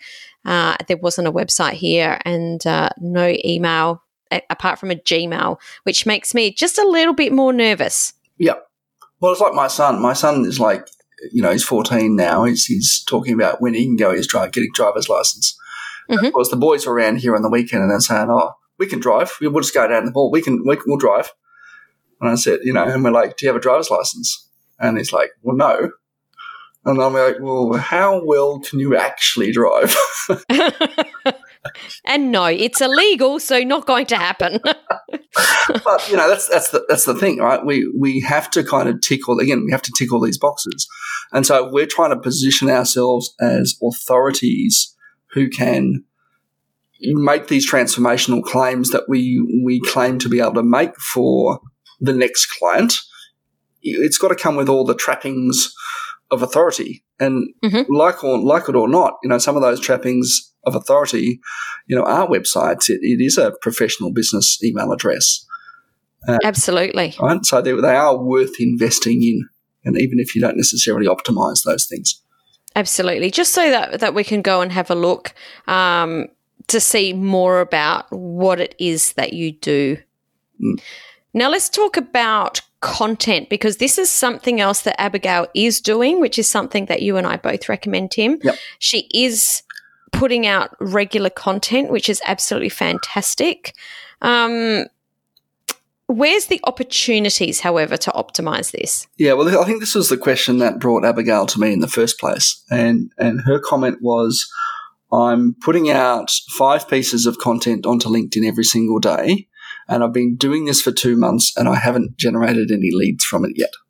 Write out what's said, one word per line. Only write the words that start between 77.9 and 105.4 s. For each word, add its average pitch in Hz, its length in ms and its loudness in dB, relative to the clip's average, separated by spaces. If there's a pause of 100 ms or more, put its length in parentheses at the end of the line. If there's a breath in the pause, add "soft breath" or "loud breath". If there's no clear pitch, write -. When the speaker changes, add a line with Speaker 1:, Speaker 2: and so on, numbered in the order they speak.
Speaker 1:
what 180 520 -2
it - 180 -6
is 165 340 -2
that - 200 -4
you 165 180 -4
do. 143 460 0 (640)
Speaker 2:
Mm. - 180 -2 (520 loud breath)
Speaker 1:
Now 240 160 0
let's 359 180 0
talk 403 300 0
about 226 640 -2 (180)
content, 214 720 -2
because 208 280 -2
this 269 200 0
is - 120 0
something 240 520 0
else 196 220 0
that 202 180 -2
Abigail 190 520 -2
is 220 280 0
doing, 247 400 2
which 240 180 0
is 220 100 0
something 202 360 -2
that - 160 -2
you 196 160 0
and 180 100 0
I 170 80 -2
both - 320 -4
recommend, 196 440 -4
Tim. 269 300 0
Speaker 2:
Yep. - 140 0 (240 loud breath)
Speaker 1:
She - 340 -2
is 233 480 0 (520 loud breath)
putting 240 340 0
out 196 320 0
regular 196 500 -2
content, 208 640 -2
which - 160 -2
is 208 180 -2
absolutely - 440 -2
fantastic. - 1040 -4 (480 loud breath)
Um, 233 640 0 (1200)
where's 294 400 2
the 370 180 -2
opportunities, 214 960 -2
however, 170 360 0
to - 140 -4
optimize - 600 -4
this? - 360 -6 (100)
Speaker 2:
Yeah, 143 160 4
well, 156 280 4
I 175 40 2
think 220 140 -2
this 214 160 -4
was 185 140 2
the 127 80 0
question 127 420 0
that 120 200 0
brought 117 260 2
Abigail 113 420 2
to 104 120 -2
me 107 140 2
in 90 60 0
the 78 80 0
first 117 320 0
place. - 500 -2
And, 117 480 0
and 120 240 0
her 139 180 2
comment 131 420 -2
was, 117 500 0 (600 loud breath)
"I'm 120 500 2